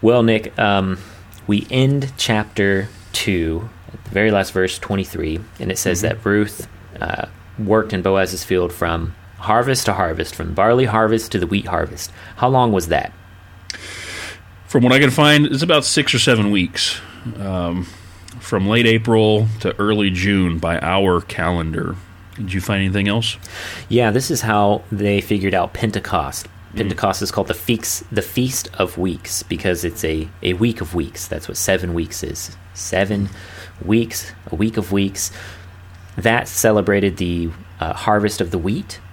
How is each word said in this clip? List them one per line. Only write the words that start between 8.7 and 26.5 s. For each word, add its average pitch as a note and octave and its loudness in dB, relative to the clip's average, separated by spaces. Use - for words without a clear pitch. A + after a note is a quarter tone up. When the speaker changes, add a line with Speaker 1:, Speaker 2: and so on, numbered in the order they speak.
Speaker 1:
from E2 -2
harvest B2 0
to G#2 0
harvest, E2+ -2
from D#2+ -6
barley A#2+ 4
harvest A2 2
to G2 0
the F2 0
wheat G2+ 0
harvest. D#2+ -4
How B2 2
long B2+ 4
was F2+ 2
that? - 0
Speaker 2:
From C3 4
what B2 6
I C3+ 6
can C#3 6
find, D3 6
it's C#3 0
about D#3 4
six - 2
or B2+ 2
seven A2 4
weeks, - 0
um, F2+ -4
from G2 0
late A#2 4
April A2 4
to F#2+ -2
early G#2 2
June F#2 2
by E2 0
our F2+ 2
calendar. E2+ -2
Did F#2 -8
you F#2+ -2
find G2 0
anything G2 0
else? A2 -2
Speaker 1:
Yeah, A2+ 4
this C3 0
is C#3+ 0
how G#2 2
they G2+ 2
figured G2 0
out F#2 0
Pentecost. F#2 -4